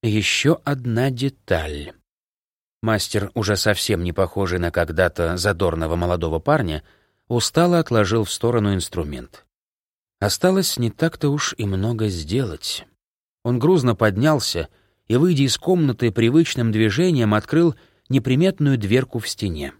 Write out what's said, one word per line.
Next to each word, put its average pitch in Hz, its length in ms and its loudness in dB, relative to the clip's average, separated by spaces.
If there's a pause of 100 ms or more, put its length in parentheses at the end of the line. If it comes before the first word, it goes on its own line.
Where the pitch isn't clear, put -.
Еще 110 580 0
одна 127 480 -2
деталь. 80 840 -6 (840)
Мастер, 104 540 -2
уже 104 220 0
совсем 98 480 0
не 87 80 -2
похожий 92 480 -2
на 85 100 -2
когда-то 85 680 0
задорного 85 600 -2
молодого 87 420 -2
парня, 95 460 -2 (420)
устало 170 540 2
отложил 113 420 2
в 101 80 -4
сторону 113 420 0
инструмент. 73 760 -6 (760)
Осталось 185 580 0
не 117 140 -2
так-то 156 380 -2
уж - 280 -4
и 107 80 -2
много 107 400 -2
сделать. 90 800 -6 (560)
Он 123 160 0
грузно 127 380 2
поднялся 110 720 0 (400)
и, 113 80 0
выйдя 151 260 4
из 131 160 0
комнаты, 139 540 0
привычным 120 580 2
движением 110 640 2
открыл 156 400 2 (340)
неприметную 135 680 0
дверку 117 400 0
в 107 100 -8
стене. 80 520 -6